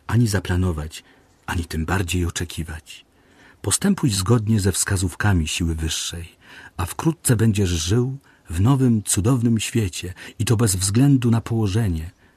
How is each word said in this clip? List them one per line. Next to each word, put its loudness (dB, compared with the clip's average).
ani 4
zaplanować, -2
ani -4
tym -4
bardziej -2
oczekiwać. -8
Postępuj 0
zgodnie 2
ze 2
wskazówkami 0
siły -2
wyższej, -6
a -4
wkrótce -2
będziesz 2
żył 0
w -2
nowym, 4
cudownym 2
świecie -4
i -2
to 2
bez 2
względu 4
na 2
położenie, -2